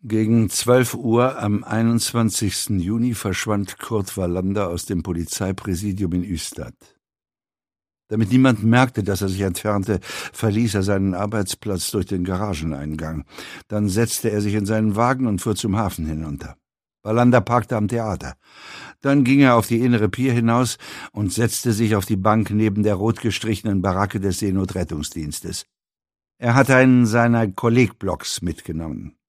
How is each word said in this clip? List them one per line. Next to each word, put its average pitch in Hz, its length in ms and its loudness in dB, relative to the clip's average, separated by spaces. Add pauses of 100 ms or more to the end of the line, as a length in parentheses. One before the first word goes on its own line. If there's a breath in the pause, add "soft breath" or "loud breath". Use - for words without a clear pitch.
Gegen 110 460 2
zwölf 123 460 2
Uhr 123 440 0
am 104 240 -2
einundzwanzigsten 113 1160 -2
Juni 113 320 -2
verschwand 101 680 -4
Kurt 104 380 -4
Wallander 92 540 -2
aus 87 160 -6
dem 90 160 -2
Polizeipräsidium 92 1120 -4
in 90 100 -2
Ystad. 80 500 -10 (1300)
Damit 107 240 0
niemand 127 320 6
merkte, 123 400 4
dass 95 160 -2
er 101 80 -2
sich 95 140 -2
entfernte, 101 580 -2 (320 loud breath)
verließ 107 440 0
er 95 80 2
seinen 98 280 0
Arbeitsplatz 101 800 -4
durch 95 160 -2
den 90 180 -4
Garageneingang. 80 1000 -6 (420 loud breath)
Dann 104 220 -2
setzte 113 400 0
er 104 100 -2
sich 104 140 -2
in 107 100 0
seinen 110 320 0
Wagen 127 300 2
und 101 160 -2
fuhr 110 120 -2
zum 98 220 -2
Hafen 92 300 -4
hinunter. 78 500 -8 (460)
Wallander 120 400 4
parkte 120 340 0
am 104 100 -2
Theater. 98 500 -6 (680 loud breath)
Dann 139 200 4
ging 135 180 4
er 127 140 8
auf 113 120 4
die 117 140 0
innere 120 280 2
Pier 123 240 0
hinaus 117 460 2 (340 loud breath)
und 104 180 -4
setzte 117 440 0
sich 110 200 2
auf 98 120 0
die 107 100 -2
Bank 107 340 2
neben 107 340 2
der 104 100 2
rot 104 260 -2
gestrichenen 104 640 -2
Baracke 98 360 0
des 95 200 -2
Seenotrettungsdienstes. 85 1300 -4 (720)
Er 120 160 0
hatte 131 200 6
einen 127 300 8
seiner 117 440 2
Kollegblocks 113 920 0
mitgenommen. 80 800 -8 (100)